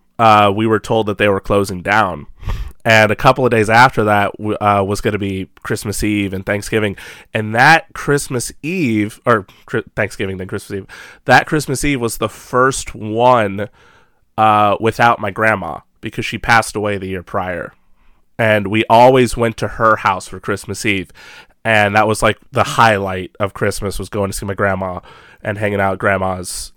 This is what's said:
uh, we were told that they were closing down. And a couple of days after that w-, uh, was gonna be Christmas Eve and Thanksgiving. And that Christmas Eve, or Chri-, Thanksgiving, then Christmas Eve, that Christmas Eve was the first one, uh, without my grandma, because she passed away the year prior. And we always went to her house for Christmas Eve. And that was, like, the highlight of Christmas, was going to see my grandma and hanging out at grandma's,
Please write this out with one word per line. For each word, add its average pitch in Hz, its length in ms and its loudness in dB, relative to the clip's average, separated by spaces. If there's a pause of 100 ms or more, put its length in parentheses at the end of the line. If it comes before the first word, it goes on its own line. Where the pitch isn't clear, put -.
(200)
uh, 104 360 6
we 110 120 0
were 107 120 2
told 110 280 -2
that 101 100 -4
they 104 120 2
were 98 100 0
closing 101 420 -2
down. 92 460 0 (580)
And 110 260 4
a 104 40 0
couple 131 280 2
of 123 80 2
days 110 200 2
after 117 320 6
that 104 340 2
w-, 107 240 -4
uh, 101 220 2
was 101 180 -4
gonna 107 160 -2
be 95 320 -6 (140)
Christmas 107 400 -6
Eve 104 300 -2
and 95 120 -10
Thanksgiving. 104 500 -2 (380)
And 110 220 -4
that 151 380 4
Christmas 143 580 -4 (100)
Eve, 123 640 -2
or 110 220 2 (200)
Chri-, - 160 -6 (120)
Thanksgiving, 98 420 -6
then 92 100 -10
Christmas 101 300 -10
Eve, 95 100 -12 (380)
that 131 220 4
Christmas 147 360 -4
Eve 143 160 -2
was 117 180 -4
the 107 120 -4
first - 640 -2
one, 107 760 0 (680)
uh, 107 420 4
without 120 400 2
my 104 120 -6
grandma, 95 480 -2 (220)
because - 240 -10
she - 120 -8
passed 113 380 0
away 104 240 -4
the 95 80 -8
year 92 160 -8
prior. 92 500 -6 (640)
And 107 300 2
we 110 240 0
always 123 440 6
went 117 220 -2
to - 120 -6
her 110 280 2
house 95 300 -2
for 92 120 -16
Christmas - 460 -8
Eve. 98 240 -2 (560)
And 104 320 2
that 107 100 4
was, 110 160 0
like, 107 140 0 (160)
the 110 100 0
highlight 98 720 0
of 101 160 -4
Christmas, 101 460 -4
was 98 80 -10
going 98 240 -4
to - 60 -10
see - 80 -10
my 98 80 -6
grandma 95 480 -4 (420)
and 104 140 -6
hanging 101 240 -2
out 98 120 0
at 92 60 -8
grandma's, 95 760 -4